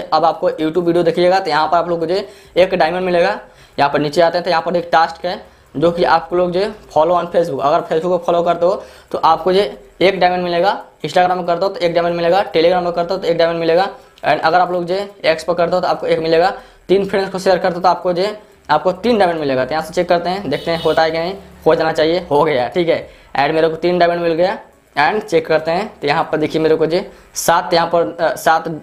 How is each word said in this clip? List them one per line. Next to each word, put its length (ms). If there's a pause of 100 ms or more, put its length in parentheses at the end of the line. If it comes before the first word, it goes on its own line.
(140)
अब 120
आपको 260
YouTube 340
video 180
देखिएगा 360
तो 100
यहाँ 180
पर 100
आप 120
लोग 100
को 60
जो 100 (420)
एक 160
diamond 320
मिलेगा। 240 (500)
यहाँ 120
पर 80
नीचे 220
आते 160
हैं 60
तो 60
यहाँ 120
पर 140
एक 160
task 340
है 140 (360)
जो 160
कि 140
आप 280
लोग 180
जो 100 (280)
follow 260
on 120
Facebook, 340
अगर 220
Facebook 260
को 80
फॉलो 260
करते 220
हो 180 (280)
तो 80
आपको 340
जो 80 (400)
एक 180
diamond 240
मिलेगा, 380 (240)
Instagram 320
पर 80
करते 200
हो 40
तो 100
एक 140
diamond 220
मिलेगा, 320
Telegram 380
पर 60
करते 220
हो 60
तो 80
एक 100
diamond 220
मिलेगा, 300 (340)
and 180
अगर 180
आप 120
लोग 140
जो 100 (300)
X 180
पर 100
करते 220
हो 60
तो 60
आपको 200
एक 120
मिलेगा, 340 (360)
तीन 180
friends 240
को 80
share 180
करते 180
हो 60
तो 80
आपको 240
जो 220 (340)
आपको 240
तीन 240
diamond 220
मिलेगा। 260
तो 80
यहाँ 120
से 80
check 160
करते 200
हैं, 200
देखते 220
हैं 120
होता 180
है 100
कि 60
नहीं, 180 (300)
हो 100
जाना 180
चाहिए, 360
हो 140
गया। 260
ठीक 200
है, 180 (280)
and 180
मेरे 160
को 80
तीन 220
diamond 220
मिल 120
गया। 240 (380)
And 260
check 260
करते 240
हैं 160 (120)
तो 80
यहाँ 240
पर 60
देखिए 240
मेरे 140
को 100
जो 160 (340)
सात 380
यहाँ 140
पर, 300
अ, 180
सात 340 (140)